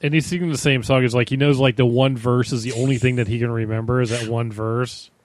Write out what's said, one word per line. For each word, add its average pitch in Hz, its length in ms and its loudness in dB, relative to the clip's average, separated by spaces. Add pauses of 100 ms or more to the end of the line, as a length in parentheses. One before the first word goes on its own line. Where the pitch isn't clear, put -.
And 147 140 0
he's 156 100 2
singing 175 260 -4
the 139 60 -2
same 131 260 0
song. 131 220 2
It's 120 80 0
like 123 160 2
he 135 80 -2
knows, 139 220 4
like, 131 180 2
the 131 80 4
one 127 320 2
verse 120 360 0
is 120 100 -2
the 123 100 -6
only 127 240 0
thing 123 200 0
that 120 120 0
he 113 100 -2
can 117 120 -2
remember 113 500 -2
is 120 80 0
that 117 180 -4
one 117 240 -4
verse. 113 600 -6 (140)